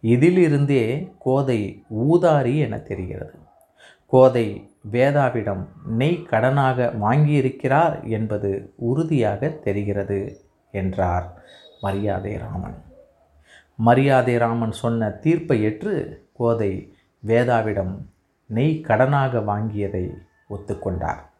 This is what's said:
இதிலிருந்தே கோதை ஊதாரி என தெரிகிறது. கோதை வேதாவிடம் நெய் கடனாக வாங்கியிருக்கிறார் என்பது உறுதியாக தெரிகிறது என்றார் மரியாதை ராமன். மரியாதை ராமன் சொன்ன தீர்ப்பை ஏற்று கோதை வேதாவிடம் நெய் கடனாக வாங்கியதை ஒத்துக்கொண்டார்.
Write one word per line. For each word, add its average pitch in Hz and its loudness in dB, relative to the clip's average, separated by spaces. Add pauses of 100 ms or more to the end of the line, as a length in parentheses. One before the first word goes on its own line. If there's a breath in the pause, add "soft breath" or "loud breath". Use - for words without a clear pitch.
இதிலிருந்தே 143 2
கோதை 127 -2 (100)
ஊதாரி 147 2
என 110 -2
தெரிகிறது. - -10 (680 soft breath)
கோதை 120 4 (220)
வேதாவிடம் 120 0 (200)
நெய் 127 -2
கடனாக 123 0
வாங்கியிருக்கிறார் 139 2
என்பது 104 -4
உறுதியாக 127 0
தெரிகிறது 101 -4 (300)
என்றார் 92 -2 (380 loud breath)
மரியாதை 101 -4
ராமன். - -10 (920 soft breath)
மரியாதை 127 4
ராமன் 117 0
சொன்ன 117 -2
தீர்ப்பை 156 0
ஏற்று 147 -4
கோதை 113 -2 (320 soft breath)
வேதாவிடம் 107 0 (480)
நெய் 151 -2
கடனாக 131 2
வாங்கியதை 104 -4 (360)
ஒத்துக்கொண்டார். 95 -6 (200)